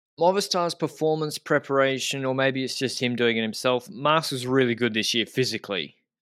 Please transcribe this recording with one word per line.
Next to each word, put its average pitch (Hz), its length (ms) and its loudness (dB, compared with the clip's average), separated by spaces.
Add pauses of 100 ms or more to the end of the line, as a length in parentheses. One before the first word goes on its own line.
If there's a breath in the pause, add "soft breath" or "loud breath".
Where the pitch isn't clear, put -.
(180)
Movistar's 180 560 0
performance 156 640 -2
preparation, 135 840 0
or 131 100 0
maybe 131 300 0
it's 123 140 -6
just 127 240 -4
him 123 160 0
doing 117 180 2
it 113 60 0
himself, 120 480 -2
Mas 147 420 0
was 123 160 -6
really 127 280 4
good 113 180 0
this 110 200 0
year 113 120 0
physically. 101 720 -4 (240)